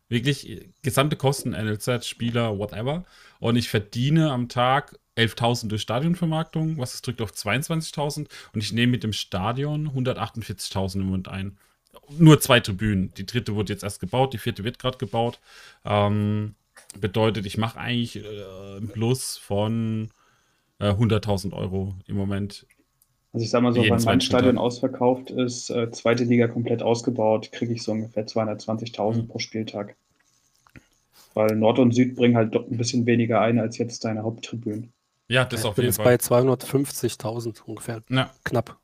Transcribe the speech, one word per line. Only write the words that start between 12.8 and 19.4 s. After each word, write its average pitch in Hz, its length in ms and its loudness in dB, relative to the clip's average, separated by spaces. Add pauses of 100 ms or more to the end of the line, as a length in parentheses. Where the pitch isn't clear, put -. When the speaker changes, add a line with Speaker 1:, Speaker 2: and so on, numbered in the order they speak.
Speaker 1:
Die 98 100 -10
dritte 110 280 -4
wurde 104 180 -2
jetzt 98 120 -8
erst 101 160 -8
gebaut, 131 320 0
die 113 60 -6
vierte 104 260 -6
wird 123 160 -8
grad 127 180 -4
gebaut. 117 400 -2 (460)
Ähm, 104 720 2 (440)
bedeutet, 107 460 0
ich - 100 -8
mache 113 220 -2
eigentlich, 120 380 -4
äh, 98 640 -14
ein 104 100 -8
Plus 117 500 -2
von, 110 720 -2 (680)